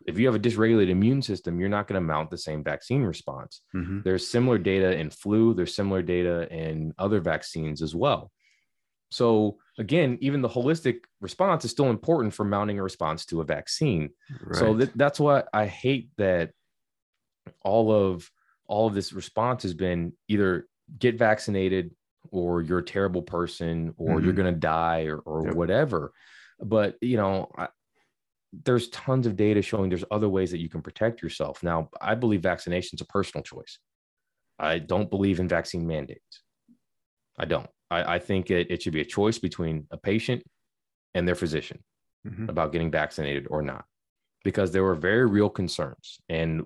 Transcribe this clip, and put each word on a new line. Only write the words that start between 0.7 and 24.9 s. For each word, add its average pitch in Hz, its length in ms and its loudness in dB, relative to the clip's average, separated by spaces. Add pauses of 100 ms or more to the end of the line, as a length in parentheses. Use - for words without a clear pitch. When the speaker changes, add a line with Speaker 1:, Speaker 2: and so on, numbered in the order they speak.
Speaker 1:
immune 110 320 4
system, 87 380 -4
you're 95 100 0
not 104 180 -2
gonna 95 140 0
mount 78 300 -2
the 82 60 -10
same 78 260 -6
vaccine 78 400 -2
response. - 580 -8 (140)
Speaker 2:
Mm-hmm. 95 280 -4
Speaker 1:
There's 92 240 0
similar 120 300 2
data 95 400 2
in 78 120 -4
flu. 110 440 2
There's 87 220 -2
similar 98 260 0
data 87 500 0
in 80 460 -6
other 101 220 0
vaccines 78 640 -4
as 78 120 -6
well. 113 380 -2 (800)
So 107 460 4 (200)
again, 123 440 2
even 139 200 0
the 120 80 0
holistic 127 520 0 (180)
response 165 460 0
is 113 60 -4
still 139 180 2
important 120 440 0
for 107 100 -4
mounting 101 360 0
a 98 40 -4
response 80 440 -4
to 82 140 -2
a 78 40 -2
vaccine. 78 680 -2 (420)
So 110 180 4
Speaker 2:
Right. 110 80 2
Speaker 1:
th-, 135 160 0
that's 143 240 2
why 143 240 6 (100)
I 107 140 2
hate 127 500 -2
that 90 340 2 (1120)
all 110 280 4
of, 95 380 2 (380)
all 107 200 2
of 104 60 0
this 98 200 -4
response 113 500 -4
has 92 100 -2
been 87 400 -2 (140)
either 98 400 2 (300)
get 120 200 2
vaccinated 95 720 2 (400)
or 87 300 0
you're 87 180 0
a 87 40 -4
terrible 92 380 -2
person 85 760 -4
or 80 240 0
you're 90 120 4
Speaker 2:
Mm-hmm. 95 40 2
Speaker 1:
gonna 92 160 2
die 80 520 0